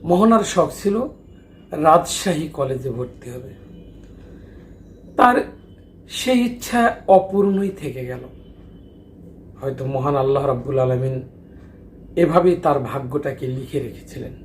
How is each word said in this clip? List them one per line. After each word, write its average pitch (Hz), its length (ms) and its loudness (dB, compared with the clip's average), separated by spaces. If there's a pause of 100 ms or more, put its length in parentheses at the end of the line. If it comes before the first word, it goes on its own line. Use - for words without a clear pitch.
মোহনার 208 420 4
শখ 160 260 0 (120)
ছিল 202 180 0 (680)
রাজশাহী 160 760 2
কলেজে 135 420 -6
ভর্তি 123 400 -10
হবে। 127 240 -16 (1600)
তার 247 200 6 (720)
সেই 254 320 0
ইচ্ছা 240 560 0 (120)
অপূর্ণই 196 600 4
থেকে 131 380 -10
গেল। 123 160 -10 (1400)
হয়তো 131 260 -8
মহান 139 300 -2
আল্লাহ 139 300 2
রাব্বুল 131 320 -2
আলামিন 127 500 -2 (880)
এভাবেই 170 400 4
তার 151 220 0
ভাগ্যটাকে 131 680 -6
লিখে 131 340 -6
রেখেছিলেন। 123 520 -14 (120)